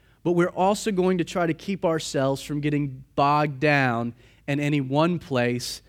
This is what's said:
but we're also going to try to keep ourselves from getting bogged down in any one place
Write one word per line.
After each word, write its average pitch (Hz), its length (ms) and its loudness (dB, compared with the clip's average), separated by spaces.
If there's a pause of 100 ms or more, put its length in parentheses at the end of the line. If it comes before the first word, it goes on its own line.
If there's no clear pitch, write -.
(240)
but 170 80 2
we're 175 160 2
also 208 420 0
going 185 280 2
to 165 60 0
try 175 220 -2
to 160 80 0
keep - 300 -6
ourselves 139 580 0
from 147 180 -6
getting 143 440 -4 (120)
bogged 147 440 2
down 127 540 2 (320)
in 143 140 -2
any 147 200 0
one 151 380 0
place 123 720 -2